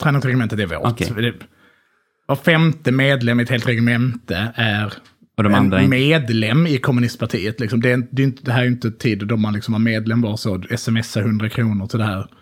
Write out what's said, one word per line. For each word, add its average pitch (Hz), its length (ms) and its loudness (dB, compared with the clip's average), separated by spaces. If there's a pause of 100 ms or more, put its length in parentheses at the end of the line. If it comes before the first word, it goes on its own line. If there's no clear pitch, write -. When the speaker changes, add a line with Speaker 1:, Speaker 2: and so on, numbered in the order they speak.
Speaker 1:
Träningsregementet 127 600 0
är 101 60 0
vårt. - 260 -2
Speaker 2:
Okej. 113 240 -4
Speaker 1:
Det, 117 180 -2 (920)
var 143 100 0
femte 160 560 2
medlem 131 480 2
i - 20 0
ett 120 80 -4
helt 120 180 0
regemente 117 880 0
är 104 380 -2 (440)
Speaker 2:
Och 110 60 0
de 104 100 4
Speaker 1:
en - 60 4
Speaker 2:
andra 95 200 2
är - 40 4
inte 135 80 4
Speaker 1:
medlem 127 760 2
i 143 120 0
kommunistpartiet. 120 840 -2
Liksom. 117 200 -2
Det 123 120 2
är, 127 180 0
det 135 120 0
är 139 40 4
inte, 131 180 -4
det 127 80 -2
här 127 80 2
är 123 40 2
ju 123 60 2
inte 120 200 -2
tid 104 360 -2
då 113 100 0
man 107 180 0
liksom 104 180 -4
var 107 60 0
medlem, 113 420 0
bara 110 160 -2
så 92 340 -4
S - 180 -4
M 113 80 0
S 113 200 -4
hundra 107 320 0
kronor 104 380 -2
till 123 120 -4
det 107 60 0
här. 95 220 -4 (160)